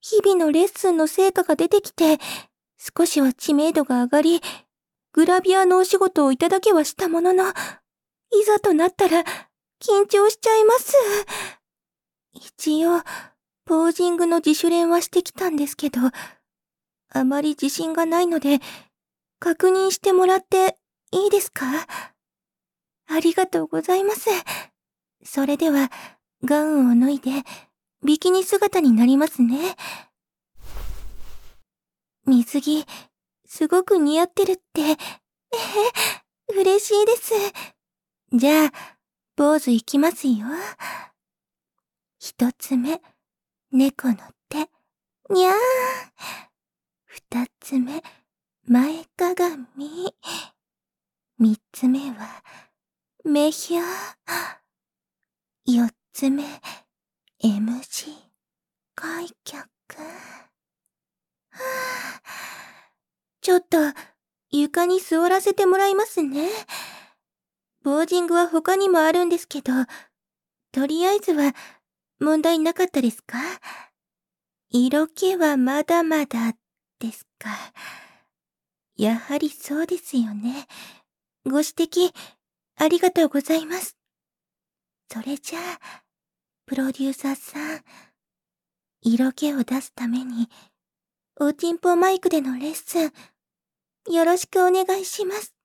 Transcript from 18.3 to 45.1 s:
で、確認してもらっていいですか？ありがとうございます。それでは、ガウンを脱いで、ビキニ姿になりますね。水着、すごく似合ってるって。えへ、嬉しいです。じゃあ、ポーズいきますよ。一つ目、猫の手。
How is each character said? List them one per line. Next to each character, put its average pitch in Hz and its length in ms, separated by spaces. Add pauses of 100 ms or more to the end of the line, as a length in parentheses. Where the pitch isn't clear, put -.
で、 277 220 (800)
確 349 300
認 381 220
し - 100
て 392 120
も 370 140
ら 381 100
っ 381 100
て 381 300 (360)
い 381 160
い - 20
で 403 100
す - 100
か？ 269 360 (1200)
あ 311 140
り 330 120
が 370 140
と 339 160
う 311 40
ご 320 140
ざ 359 160
い 392 80
ま 415 100
す。 - 140 (960)
そ 269 220
れ 285 100
で 320 140
は、 277 200 (540)
ガ 294 180
ウ 302 200
ン 247 100
を 240 80
脱 262 120
い 277 60
で、 262 120 (760)
ビ 302 140
キ 359 120
ニ 370 140
姿 392 360
に 269 120
な 226 140
り 269 100
ま 294 100
す 262 160
ね。 277 340 (2500)
水 254 340
着、 302 260 (600)
す - 200
ご 359 160
く 381 140
似 302 240
合 349 40
っ 359 80
て 392 120
る 381 80
っ 359 40
て。 - 260
え 302 100
へ、 311 40 (1600)
嬉 381 240
し 415 180
い 415 40
で 453 100
す。 - 160 (1000)
じ 254 200
ゃ 311 140
あ、 285 60 (600)
ポ 294 200
ー 302 40
ズ 254 120
い 226 120
き - 160
ま 320 140
す - 160
よ。 220 180 (1700)
一 - 340
つ - 240
目、 285 240 (720)
猫 262 360
の 220 80 (320)
手。 302 200 (600)